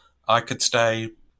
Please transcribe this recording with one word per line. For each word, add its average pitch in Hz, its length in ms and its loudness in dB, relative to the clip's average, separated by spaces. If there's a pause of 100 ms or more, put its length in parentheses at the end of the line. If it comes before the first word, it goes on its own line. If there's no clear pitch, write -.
(280)
I 117 120 4
could - 220 -4
stay 113 480 0 (300)